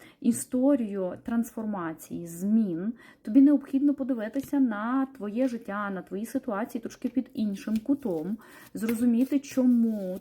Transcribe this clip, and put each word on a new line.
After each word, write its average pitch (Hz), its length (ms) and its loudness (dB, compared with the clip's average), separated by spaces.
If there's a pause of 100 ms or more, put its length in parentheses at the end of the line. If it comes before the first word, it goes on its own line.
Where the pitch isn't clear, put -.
(220)
історію 233 920 2 (100)
трансформації, 196 1040 -6
змін. 196 680 0 (280)
Тобі 233 200 4
необхідно 277 520 4
подивитися 262 680 -4
на 247 480 0 (100)
твоє 208 300 -2
життя, 208 420 -6
на 190 120 -6
твої 196 240 -8
ситуації 233 560 -4
трошки - 280 -8
під 240 240 -4
іншим 214 440 -2
кутом, 202 600 -2 (360)
зрозуміти, 240 680 2
чому 226 800 2